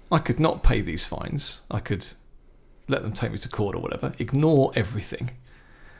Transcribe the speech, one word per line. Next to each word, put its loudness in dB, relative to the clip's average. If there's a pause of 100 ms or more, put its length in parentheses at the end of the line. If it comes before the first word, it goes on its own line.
(120)
I 6
could 0
not 2
pay 8
these -2
fines. -6 (100)
I -2
could -4 (840)
let 0
them -4
take -4
me -8
to -6
court -2
or -4
whatever, -6
ignore 4
everything. -4 (680)